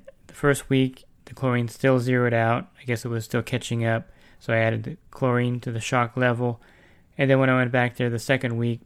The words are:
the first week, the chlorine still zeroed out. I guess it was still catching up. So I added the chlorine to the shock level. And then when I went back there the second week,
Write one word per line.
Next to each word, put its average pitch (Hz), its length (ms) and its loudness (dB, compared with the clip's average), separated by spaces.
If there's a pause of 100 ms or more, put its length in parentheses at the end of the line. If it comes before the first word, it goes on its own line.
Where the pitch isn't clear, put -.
(340)
the - 60 -20
first 143 280 0
week, 131 360 0 (220)
the - 100 -18
chlorine 120 320 -2
still 131 320 2
zeroed 123 340 2
out. 113 380 0 (100)
I - 40 -20
guess 123 200 -4
it 123 40 -6
was 113 140 -4
still 120 200 -4
catching 117 420 -4
up. 113 240 -2 (300)
So - 120 -6
I 113 60 2
added 113 240 0
the 139 160 -10 (140)
chlorine 123 480 0
to 120 120 -8
the 117 80 -6
shock 120 380 -2
level. 120 420 0 (600)
And 135 100 2
then 135 80 6
when 131 140 4
I 127 40 4
went 123 160 2
back 123 260 0
there 123 120 0
the 117 80 -2
second 123 400 -2
week, 117 280 -2